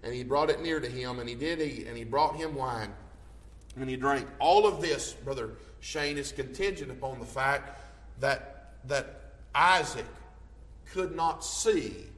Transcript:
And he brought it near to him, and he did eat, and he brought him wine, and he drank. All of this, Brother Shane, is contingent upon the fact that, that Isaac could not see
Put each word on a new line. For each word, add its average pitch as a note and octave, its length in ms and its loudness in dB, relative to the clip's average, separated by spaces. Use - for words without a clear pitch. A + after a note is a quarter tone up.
And A#2+ 100 -6
he B2 120 -4
brought D3 260 4
it D3 100 2
near D#3+ 180 0
to B2+ 100 -2
him, B2+ 300 -4
and A#2+ 100 -4
he A#2+ 60 -6
did D#3+ 280 -2
eat, C#3+ 240 -4
and A#2 100 -8
he A2+ 80 -8
brought C#3+ 320 4
him D#3 180 -4
wine, A2+ 400 -4
and C3 120 -4
he B2+ 80 -2
drank. C3+ 320 2
All F#3+ 260 10
of D#3+ 160 4
this, D3 320 0
Brother B2+ 380 -4
Shane, D3 380 -2
is C3+ 140 -6
contingent C#3 580 -4
upon B2+ 280 -6
the A#2 60 -8
fact C3+ 560 0
that, - 560 -2
that - 480 -2
Isaac D#3+ 500 6
could F3+ 240 -2
not E3 260 2
see A#2+ 760 0